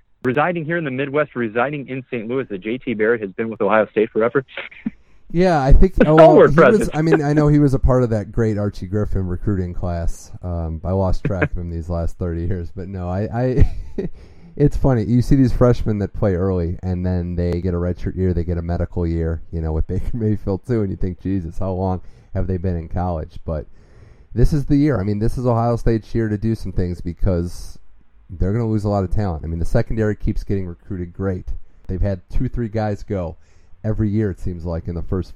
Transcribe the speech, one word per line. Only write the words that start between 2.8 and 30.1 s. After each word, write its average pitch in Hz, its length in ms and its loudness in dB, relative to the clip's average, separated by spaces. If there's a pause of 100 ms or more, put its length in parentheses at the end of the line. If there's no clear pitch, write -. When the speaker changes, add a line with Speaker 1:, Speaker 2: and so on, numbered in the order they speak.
Speaker 1:
Barrett 107 260 2
has 95 120 -8
been 113 160 -6
with 110 120 -6
Ohio 104 300 4
State 110 180 0
forever? 117 400 0
<laughs> - 40 -20 (800)
Speaker 2:
Yeah, 170 300 4
I 139 120 6
think, 185 180 10
Speaker 1:
It's - 160 4
Speaker 2:
oh, 156 80 6
well, 160 100 12
Speaker 1:
stalwart 170 240 10
Speaker 2:
he 139 60 2
Speaker 1:
presence. 170 240 8
Speaker 2:
was, - 160 0
I 156 80 0
mean, 160 180 4
I 147 120 0
know 151 160 4
he 147 100 6
was 139 160 4
a - 40 2
part 127 220 4
of 123 80 2
that 104 220 -2
great 110 260 0
Archie 101 300 -4
Griffin 98 400 -2
recruiting 90 480 -2
class. 85 560 -4 (100)
Um, 82 420 -6
I 87 80 -2
lost 95 320 2
track 98 280 -2
of - 80 -4
him 87 100 -8
these 82 180 -8
last 82 300 -4
thirty 85 300 -4
years, 87 280 -4
but 92 120 -10
no, 92 200 -8
I, 95 240 -4
I, 127 760 0 (200)
<laughs> - 260 -20
it's 147 200 2
funny. 127 280 2
You 120 180 2
see - 140 4
these 131 180 4
freshmen 117 460 2
that 98 140 -4
play 101 200 0
early, 90 480 -2
and 90 240 -4
then 87 300 -2
they 87 260 -2
get 87 140 -2
a - 20 -2
redshirt 87 380 -4
year, 92 180 0
they 85 100 0
get 85 140 -2
a 82 60 -6
medical 85 420 -2
year, 82 460 -2
you 82 100 -6
know, 80 100 -4
with 80 140 0
Baker 95 240 -4
<laughs> 131 80 -2
Mayfield 104 480 -2
too, 117 160 0
and 98 80 -2
you 85 80 -6
think, 92 240 -4
"Jesus, 92 380 -4
how 95 140 -2
long 92 280 -2 (320)
have 95 140 -2
they 92 100 -2
been 90 180 -2
in 82 140 -6
college?" 87 560 -4
But 78 220 -6 (680)
this 120 180 4
is 143 140 0
the 143 120 2
year. 143 220 2
I 95 40 -2
mean, 104 160 -2
this 113 180 0
is 123 80 -2
Ohio 117 300 2
State's 113 400 0
year 113 140 0
to 104 100 -2
do 113 160 -2
some 95 160 -8
things 90 300 -2
because 87 760 -2 (540)
they're 90 200 0
gonna 113 160 -2
lose 110 160 0
a 104 60 0
lot 101 140 0
of 92 80 -4
talent. 90 320 -2
I 80 40 -8
mean, 82 120 -6
the 82 60 -2
secondary 110 500 0